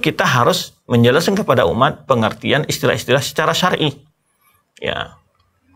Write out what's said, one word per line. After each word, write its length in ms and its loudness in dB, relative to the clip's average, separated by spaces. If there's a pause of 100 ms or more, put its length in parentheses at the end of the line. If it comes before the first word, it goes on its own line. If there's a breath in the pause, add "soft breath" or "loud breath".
kita 240 -2
harus 480 0 (160)
menjelaskan 480 2
kepada 320 2
umat 400 -2
pengertian 560 0
istilah-istilah 560 -2
secara 320 -2
syar'i. 400 -2 (880)
Ya. 340 -8 (600)